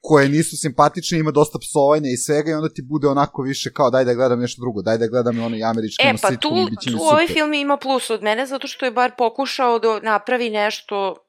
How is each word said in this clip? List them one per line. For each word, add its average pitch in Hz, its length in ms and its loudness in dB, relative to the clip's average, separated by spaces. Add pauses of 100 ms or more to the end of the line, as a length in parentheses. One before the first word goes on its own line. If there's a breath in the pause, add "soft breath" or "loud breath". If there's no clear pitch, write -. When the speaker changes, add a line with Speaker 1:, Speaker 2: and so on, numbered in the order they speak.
Speaker 1:
koje 139 280 6
nisu 151 280 0
simpatične, 156 600 0
ima 156 120 0
dosta 147 300 2
psovanja 147 500 2
i 123 80 -2
svega 151 320 0
i 160 40 0
onda 156 140 -4
ti 151 160 -10
bude 143 240 0
onako 139 340 0
više 135 300 -6
kao 135 180 2
daj 131 140 4
da 123 100 2
gledam 123 260 2
nešto 120 200 -6
drugo, 113 220 -6
daj 110 160 0
da 117 80 2
gledam 120 300 0
i 113 40 -2
onaj 113 240 -4
američki 113 380 -2
Speaker 2:
E, 277 60 4
Speaker 1:
ono 240 120 0
Speaker 2:
pa 208 80 2
Speaker 1:
sitcom 226 220 -2
Speaker 2:
tu, 330 80 -2
Speaker 1:
i 359 120 0
bit 208 100 -8
će 240 100 -6
mi 233 80 -4
Speaker 2:
tu - 60 -4
ovaj 311 200 6
Speaker 1:
super. 330 100 -4
Speaker 2:
film 302 200 0
ima 285 220 0
plus 262 340 -4
od 214 120 -4
mene 220 240 0
zato 262 200 -8
što - 180 -8
je 254 80 0
bar 247 220 0
pokušao 247 640 0
da 220 240 0
napravi 226 480 0
nešto 208 680 -2 (120)